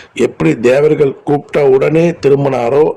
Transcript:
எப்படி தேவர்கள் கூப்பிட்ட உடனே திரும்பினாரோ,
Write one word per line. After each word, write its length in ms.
எப்படி 460
தேவர்கள் 600
கூப்பிட்ட 460
உடனே 420
திரும்பினாரோ, 880